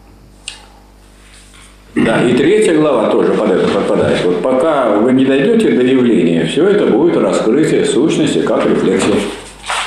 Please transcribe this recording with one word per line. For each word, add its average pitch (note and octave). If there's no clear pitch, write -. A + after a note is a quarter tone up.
Да, G#2+
и A#2+
третья F#3
глава C3+
тоже F#2+
под G2
это F2
подпадает. F2
Вот F2+
пока C3
вы A#2+
не C3+
дойдёте C#3
до B2
явления, F#2+
всё D3
это -
будет C#3+
раскрытие A2
сущности -
как -
рефлексии. G2